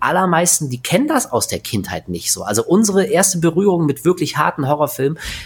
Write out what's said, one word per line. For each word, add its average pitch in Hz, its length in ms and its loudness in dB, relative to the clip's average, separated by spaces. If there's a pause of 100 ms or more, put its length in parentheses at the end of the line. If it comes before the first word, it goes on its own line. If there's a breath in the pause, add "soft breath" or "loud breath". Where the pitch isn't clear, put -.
allermeisten, 170 680 2
die 123 140 -6
kennen 226 240 0
das 311 240 0
aus 117 160 0
der 87 140 -4
Kindheit 92 480 -6
nicht 87 240 -4
so. 95 100 -6
Also 104 220 0
unsere 196 400 2
erste 170 340 2
Berührung 170 480 2
mit - 180 -2
wirklich 175 320 0
harten 156 300 0
Horrorfilmen 147 500 0 (300 loud breath)